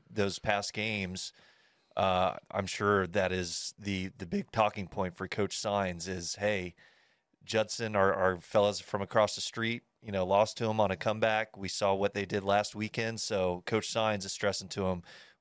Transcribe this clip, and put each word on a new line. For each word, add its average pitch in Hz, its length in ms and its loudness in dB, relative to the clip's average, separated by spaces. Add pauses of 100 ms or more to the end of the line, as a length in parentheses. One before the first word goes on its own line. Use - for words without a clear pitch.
(100)
those 101 280 0
past 104 340 0
games. 101 600 -4 (640)
Uh, 92 380 2 (160)
I'm 98 160 -2
sure 101 420 2
that 92 220 0
is 90 480 -4
the, 95 400 -4
the 92 80 -8
big 196 240 -6
talking 104 380 0
point 92 280 -4
for 92 120 -6
Coach - 300 -2
Signs 95 500 -2
is, 90 280 -6
"Hey, 98 380 -2 (720)
Judson, 110 500 -2
our, 98 200 6
our 92 260 4
fellas 101 400 2
from - 220 -4
across 104 320 2
the - 60 -6
street, 113 420 -4 (200)
you 113 80 -10
know, 98 160 0
lost 101 320 4
to 120 100 -2
him 110 120 2
on 101 100 4
a 95 60 0
comeback. 110 600 0
We 98 120 -6
saw 98 260 2
what 101 200 2
they 101 100 0
did 98 180 -2
last 101 320 2
weekend." 110 460 -4
So 90 460 0
Coach 110 240 0
Signs 107 340 0
is 98 80 -6
stressing 98 380 -2
to 98 160 -2
him, 90 160 -2 (380)